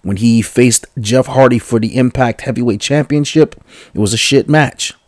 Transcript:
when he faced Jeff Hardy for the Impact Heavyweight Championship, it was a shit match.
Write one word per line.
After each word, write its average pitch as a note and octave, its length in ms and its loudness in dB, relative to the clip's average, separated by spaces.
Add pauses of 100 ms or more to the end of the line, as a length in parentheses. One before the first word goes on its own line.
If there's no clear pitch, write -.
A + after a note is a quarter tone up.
when G2+ 140 -4
he A2+ 240 2
faced - 440 0 (140)
Jeff A#2+ 280 0
Hardy B2+ 300 2
for A2+ 220 -2
the A2 160 -4
Impact B2 460 -2
Heavyweight A#2 400 -4
Championship, D3 800 0 (340)
it - 60 -6
was G#2+ 140 0
a A2+ 40 -2
shit C3 300 0
match. - 460 -2 (140)